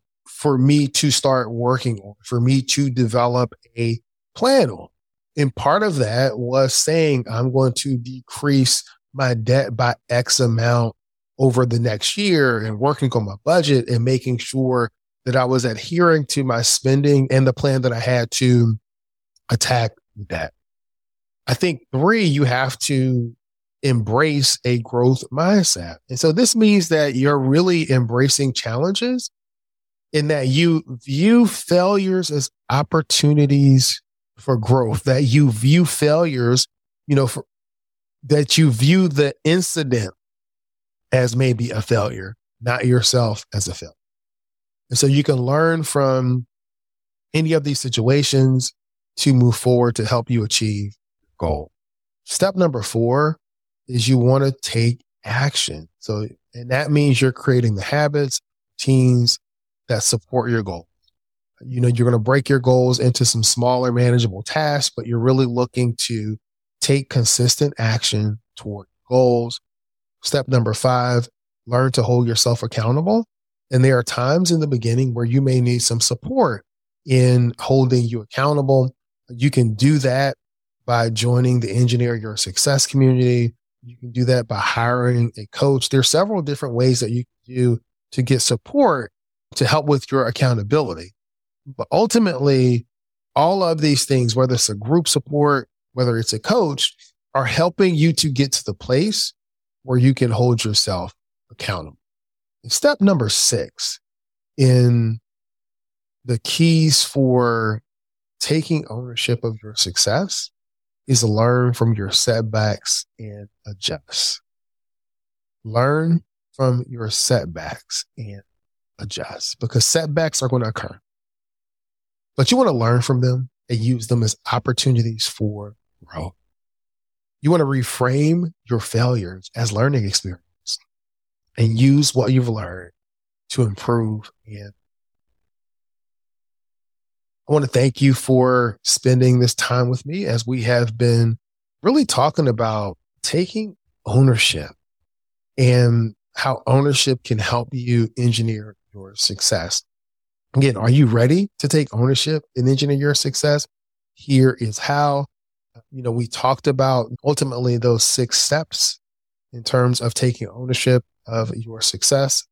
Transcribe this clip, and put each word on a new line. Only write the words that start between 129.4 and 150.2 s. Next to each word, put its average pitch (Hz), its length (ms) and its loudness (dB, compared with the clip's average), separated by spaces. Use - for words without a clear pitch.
as 113 180 -4
learning 120 320 0
experience - 760 -8
and 113 200 2
use 139 380 4
what 127 160 2
you've 123 180 2
learned 92 420 -10
to 131 140 -2
improve. 110 680 -4
And 101 240 -18
I 143 40 -8
wanna 147 160 2
thank 127 340 0
you 139 120 6
for 127 680 2
spending 127 560 2
this 123 140 2
time 123 360 -2
with 127 160 -6
me 180 200 -6
as 113 220 -4
we 123 160 -4
have 120 340 0
been 117 400 2
really 269 240 2
talking 147 420 0
about 107 500 -2
taking 185 540 -4
ownership 110 640 2
and 120 580 2
how - 300 -4
ownership 135 580 0
can 113 140 -2
help 120 360 -4
you 120 440 0
engineer 110 580 -4
your 98 220 -20
success. - 680 -4